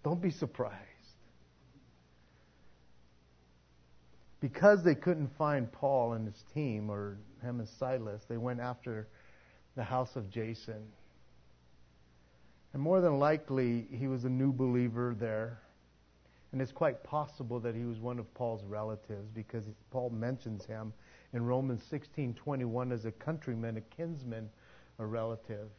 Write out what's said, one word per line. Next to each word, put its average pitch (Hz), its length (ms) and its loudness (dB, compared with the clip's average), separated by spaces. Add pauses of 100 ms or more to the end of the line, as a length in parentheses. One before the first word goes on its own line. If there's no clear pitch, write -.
Don't 170 160 0
be 180 120 2
surprised. - 500 -4 (3500)
Because 185 440 6
they 165 120 8
couldn't 156 420 2
find 143 340 2
Paul 127 420 2
and 110 120 -2
his 98 180 -10 (120)
team, 110 340 -2
or 101 300 -6 (240)
him 123 160 -4
and 107 100 -6 (100)
Silas, 113 480 -4
they 117 100 -4
went 120 220 -2
after 120 480 -6 (680)
the 120 80 -4
house 127 320 -2
of 104 160 -6
Jason. 110 560 -8 (1900)
And 139 80 -2
more 180 180 6
than 156 200 8
likely, 131 720 4
he 135 160 -2
was 127 180 0
a 131 40 2
new 135 220 4
believer 123 680 2
there. 113 400 -2 (920)
And 131 100 -2
it's 131 100 -2
quite 147 320 2
possible 143 580 -4
that 113 140 -2
he 117 80 -2
was 117 160 -4
one 120 180 -4
of 113 160 -10
Paul's 113 300 -4
relatives, 107 680 -6
because 110 320 -8 (260)
Paul 123 200 -2
mentions 113 520 -4
him 110 300 -8 (400)
in 117 120 0
Romans 127 440 2
sixteen 139 440 -4
twenty-one 127 600 -2
as 110 100 -4
a 110 80 -4
countryman, 117 640 -4
a 110 60 -6
kinsman, 123 680 -8 (500)
a 110 60 -4
relative 113 640 -4 (120)